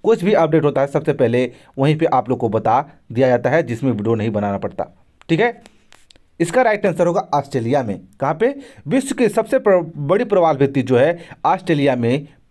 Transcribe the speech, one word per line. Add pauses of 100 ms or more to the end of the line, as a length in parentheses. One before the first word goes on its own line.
कुछ
भी
अपडेट
होता
है,
सबसे
पहले (260)
वहीं
पे
आप
लोग
को
बता (280)
दिया
जाता
है,
जिसमें
वीडियो
नहीं
बनाना
पड़ता। (300)
ठीक
है, (800)
इसका
राइट
आंसर
होगा
ऑस्ट्रेलिया
में। (200)
कहाँ
पे? (300)
विश्व
की
सबसे
प्र-,
बड़ी
प्रवाल
भित्ति
जो
है (260)
ऑस्ट्रेलिया
में (220)